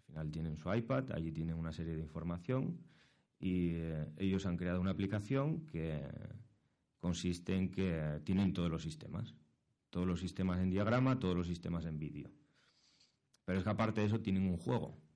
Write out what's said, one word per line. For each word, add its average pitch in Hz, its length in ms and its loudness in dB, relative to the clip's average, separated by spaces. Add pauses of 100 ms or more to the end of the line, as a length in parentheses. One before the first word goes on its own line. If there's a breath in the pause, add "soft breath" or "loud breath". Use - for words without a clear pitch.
final 78 260 -6
tienen 80 240 -2
su 87 180 -2
iPad, 131 380 0
allí 80 220 -2
tienen 82 240 -2
una 82 160 -2
serie 80 220 -4
de 80 60 -4
información 85 800 -2 (600 loud breath)
y, 90 320 2
eh, 82 340 -2 (120)
ellos 95 280 2
han 87 100 0
creado 90 240 0
una 92 120 2
aplicación 135 720 0
que 80 360 -2 (1000)
consiste 87 580 0
en 92 140 2
que 78 520 0
tienen 95 300 4
todos 87 180 2
los 80 120 -2
sistemas. 87 520 -8 (540)
Todos 90 180 0
los 85 140 2
sistemas 90 400 0
en 92 80 4
diagrama, 120 500 4
todos 90 160 2
los 87 120 2
sistemas 85 380 -2
en 78 140 -4
vídeo. 73 320 -8 (1120 soft breath)
Pero 92 140 0
es 92 80 2
que 107 40 0
aparte 107 300 2
de 104 80 4
eso 107 140 2
tienen 95 260 2
un 87 100 2
juego. 101 400 -2 (180)